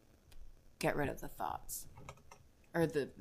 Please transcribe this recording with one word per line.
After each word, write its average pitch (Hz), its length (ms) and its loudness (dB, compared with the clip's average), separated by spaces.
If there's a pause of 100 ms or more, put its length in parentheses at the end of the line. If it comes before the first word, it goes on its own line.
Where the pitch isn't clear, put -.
(800)
get 156 160 4
rid 143 120 4
of - 140 -4
the - 60 -6
thoughts - 580 -6 (880)
or 165 120 8
the, 147 220 2 (120)